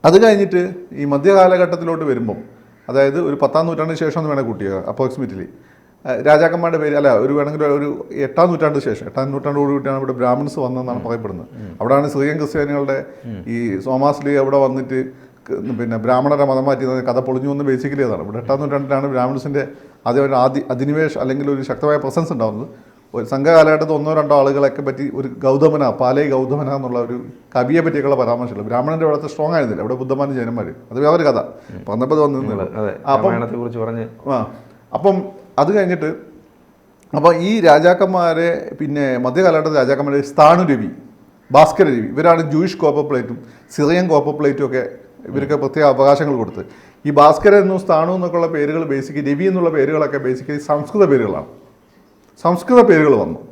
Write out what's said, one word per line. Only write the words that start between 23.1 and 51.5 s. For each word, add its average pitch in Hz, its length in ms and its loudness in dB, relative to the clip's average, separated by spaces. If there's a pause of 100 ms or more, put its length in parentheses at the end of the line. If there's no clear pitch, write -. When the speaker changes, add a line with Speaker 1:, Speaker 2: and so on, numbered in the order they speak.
Speaker 1:
ഒരു 117 120 -6
സംഘകാലഘട്ടത്തിൽ 156 680 4
ഒന്നോ 151 200 -2
രണ്ടോ 147 260 2
ആളുകളെയൊക്കെ 139 420 2
പറ്റി 135 320 -6
ഒരു 135 140 -6
ഗൗതമന, 139 640 2
പാലൈ 135 400 0
ഗൗതമന 135 460 -2
എന്നുള്ള 123 240 -4
ഒരു 120 260 -6 (300)
കവിയെ 131 260 2
പറ്റിയൊക്കെയുള്ള 143 420 0
പരാമർശമുള്ളൂ. 117 420 -4
ബ്രാഹ്മണൻ്റെ 143 400 -2
അവിടുത്തെ 151 220 0
സ്ട്രോങ് 156 260 -4
ആയിരുന്നില്ല, 113 280 -2
അവിടെ 117 140 -4
ബുദ്ധന്മാരും 135 400 -4
ജൈനന്മാരും, 113 400 -6 (160)
അത് 120 80 -6
വേറൊരു 156 240 2
കഥ. 127 160 2
Speaker 2:
ഉം. - 500 -12
Speaker 1:
വന്നപ്പോൾ 135 340 0
അത് 143 120 0
നിന്നില്ല. 104 280 -6
Speaker 2:
അതെ, 104 300 -6 (180)
Speaker 1:
അപ്പം, 131 120 2
Speaker 2:
രാമായണത്തെക്കുറിച്ച് 117 560 -4
പറഞ്ഞ്. 113 500 -8
Speaker 1:
ആ, 123 220 -2 (420)
അപ്പം 185 280 0 (380)
അത് 180 180 2
കഴിഞ്ഞിട്ട്, 175 380 -2 (1040)
അപ്പോൾ 165 180 6
ഈ 196 240 0
രാജാക്കന്മാരെ, 170 1200 2
പിന്നെ 143 380 -2
മധ്യകാലഘട്ടത്തിലെ 156 600 2
രാജാക്കന്മാരെ 139 420 0
സ്ഥാണു 160 420 6
രവി, 120 260 0 (600)
ഭാസ്കര 156 360 6
രവി, 117 280 -2
ഇവരാണ് 165 360 2
ജൂയിഷ് 160 260 0
കോപ്പർ 147 320 0
പ്ലേറ്റും 120 280 -4 (340)
സിറിയൻ 170 360 0
കോപ്പർ 147 320 2
പ്ലേറ്റും 139 260 0
ഒക്കെ 127 240 -4 (360)
ഇവർക്ക് 139 280 -4
പ്രത്യേക 143 320 0
അവകാശങ്ങൾ 139 500 4
കൊടുത്ത്. 98 300 -6 (400)
ഈ 147 40 -2
ഭാസ്കര 151 460 6
എന്നും 190 240 4
സ്ഥാണു 170 320 0
എന്നൊക്കെയുള്ള 175 360 -2
പേരുകൾ 156 360 -2
basically, 139 460 -6
രവി 143 140 -2
എന്നുള്ള 180 260 2
പേരുകളൊക്കെ 147 480 0
basically 131 400 -4
സംസ്കൃത 151 520 0
പേരുകളാണ്, 104 360 0 (960)